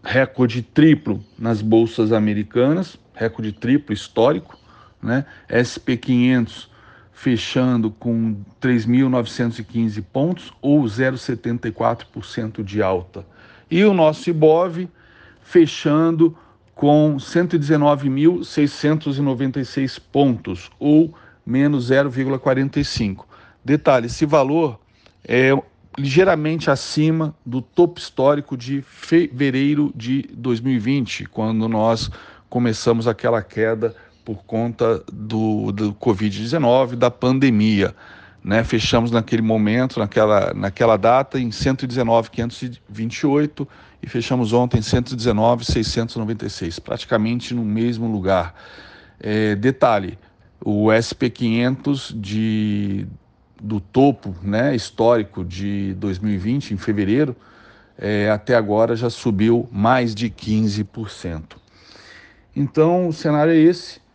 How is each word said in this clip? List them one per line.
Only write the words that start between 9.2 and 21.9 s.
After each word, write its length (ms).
e 60
quinze 380
pontos, 500
ou 260
zero 300
setenta 500
e 40
quatro 400
por 120
cento 400
de 180
alta. 420
E 140
o 80
nosso 380
ibov 580
fechando 920
com 440
cento 360
e 40
dezenove 500
mil 340
seiscentos 760
e 20
noventa 400
e 40
seis 340
pontos, 720
ou 340
menos 420
zero 220